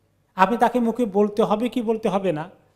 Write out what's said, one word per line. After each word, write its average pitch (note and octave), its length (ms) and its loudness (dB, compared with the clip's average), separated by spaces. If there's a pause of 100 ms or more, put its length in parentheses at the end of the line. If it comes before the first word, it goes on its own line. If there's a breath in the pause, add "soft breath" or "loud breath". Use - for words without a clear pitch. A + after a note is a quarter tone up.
(360)
আপনি F#3+ 220 2
তাকে A#3+ 220 2
মুখে A#3 260 0
বলতে G#3 380 0
হবে G#3+ 260 0
কি B3 120 -4
বলতে A3 280 -2
হবে F#3+ 220 -2
না, D#3 180 -6 (260)